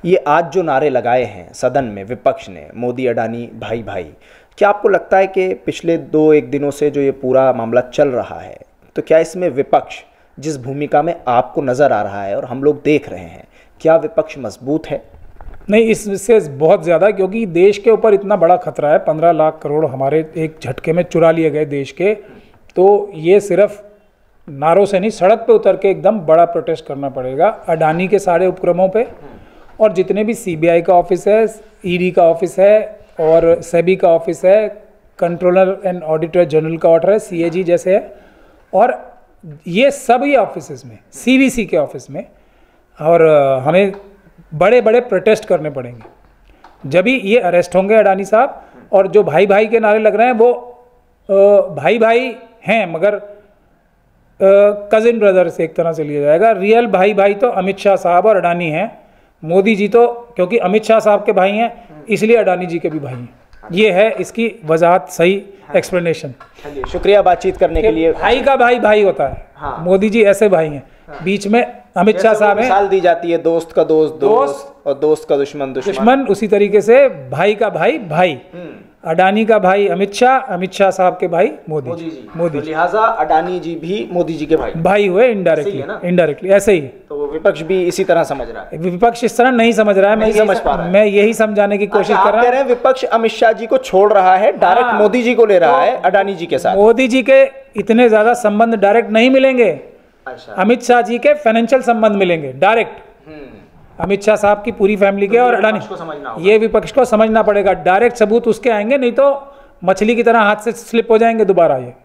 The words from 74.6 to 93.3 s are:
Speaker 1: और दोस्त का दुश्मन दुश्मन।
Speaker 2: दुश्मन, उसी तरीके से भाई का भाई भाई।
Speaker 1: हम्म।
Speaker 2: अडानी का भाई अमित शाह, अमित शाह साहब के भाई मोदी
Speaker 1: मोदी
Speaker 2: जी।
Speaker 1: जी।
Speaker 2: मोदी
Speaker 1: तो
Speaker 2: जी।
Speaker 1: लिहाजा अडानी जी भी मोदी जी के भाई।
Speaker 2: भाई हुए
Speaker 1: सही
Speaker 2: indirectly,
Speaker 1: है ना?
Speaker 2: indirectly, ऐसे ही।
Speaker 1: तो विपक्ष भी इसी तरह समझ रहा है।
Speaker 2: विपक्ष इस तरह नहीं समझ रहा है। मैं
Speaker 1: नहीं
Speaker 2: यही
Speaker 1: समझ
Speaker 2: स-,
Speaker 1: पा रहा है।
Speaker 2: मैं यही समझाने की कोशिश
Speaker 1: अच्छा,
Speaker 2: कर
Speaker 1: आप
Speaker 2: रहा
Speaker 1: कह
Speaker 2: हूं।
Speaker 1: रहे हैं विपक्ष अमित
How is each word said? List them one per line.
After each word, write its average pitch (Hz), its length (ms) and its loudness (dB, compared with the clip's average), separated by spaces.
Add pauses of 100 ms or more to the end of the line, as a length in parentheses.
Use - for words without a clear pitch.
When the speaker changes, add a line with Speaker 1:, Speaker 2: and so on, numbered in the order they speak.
Speaker 1:
और 143 80 -2
दोस्त 151 340 -2
का 151 80 2
दुश्मन 139 360 -6
दुश्मन। 135 200 -6
Speaker 2:
दुश्मन, 247 280 2
उसी 220 280 -2
तरीके 202 320 2
से 254 280 4
भाई 156 460 -4
का 208 160 -2
भाई 185 280 -2
भाई। 165 420 -2 (140)
Speaker 1:
हम्म। 175 160 -16 (340)
Speaker 2:
अडानी 190 400 0
का 214 140 2
भाई 196 300 2
अमित 196 240 -4
शाह, 254 260 2
अमित 185 340 -6
शाह 196 180 0
साहब 180 300 0
के 185 80 -2
भाई 185 240 0 (160)
मोदी 147 220 -8
Speaker 1:
मोदी 165 140 -10
Speaker 2:
जी। 160 60 -10
Speaker 1:
जी। 127 260 -18
Speaker 2:
मोदी 160 220 -4
Speaker 1:
तो 147 60 -8
Speaker 2:
जी। 156 60 -10
Speaker 1:
लिहाजा 175 300 -2
अडानी 165 600 -2
जी 165 140 -10
भी 170 380 -8
मोदी 170 220 -4
जी 147 120 -8
के 156 100 0
भाई। 123 200 -4
Speaker 2:
भाई 196 320 0
हुए 220 260 2
Speaker 1:
सही 190 100 -6
Speaker 2:
indirectly, 151 300 0
Speaker 1:
है 135 120 -8
ना? 196 140 -10
Speaker 2:
indirectly, 175 500 -2
ऐसे 202 220 4
ही। 170 80 2
Speaker 1:
तो 143 460 -10
विपक्ष 160 360 -2
भी 180 220 -2
इसी 180 200 -2
तरह 165 200 2
समझ 127 260 -8
रहा 107 120 -14
है। - 160 -16
Speaker 2:
विपक्ष 185 460 -2
इस - 120 -2
तरह 240 140 4
नहीं 233 220 2
समझ 208 260 2
रहा 196 120 4
है। 220 60 2
मैं 220 100 0
Speaker 1:
नहीं 220 100 0
Speaker 2:
यही 214 100 4
Speaker 1:
समझ 190 100 0
Speaker 2:
स-, 165 40 -4
Speaker 1:
पा 147 140 -2
रहा 147 120 -6
है। 175 60 -4
Speaker 2:
मैं 208 120 6
यही 208 300 2
समझाने 208 440 0
की 208 80 -2
कोशिश 196 240 -2
Speaker 1:
अच्छा, 190 120 2
Speaker 2:
कर 208 60 4
Speaker 1:
आप 202 60 2
Speaker 2:
रहा 233 80 2
Speaker 1:
कह 240 60 4
Speaker 2:
हूं। 247 40 2
Speaker 1:
रहे 269 80 0
हैं 262 80 -2
विपक्ष 254 360 0
अमित 226 260 0